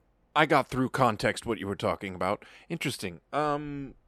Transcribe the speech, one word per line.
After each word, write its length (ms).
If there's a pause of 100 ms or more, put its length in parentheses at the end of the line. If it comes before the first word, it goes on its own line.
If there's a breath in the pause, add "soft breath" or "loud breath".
(360)
I 120
got 220
through 200
context 560
what 140
you 80
were 80
talking 400
about. 280 (240 loud breath)
Interesting. 540 (120)
Um, 600 (120)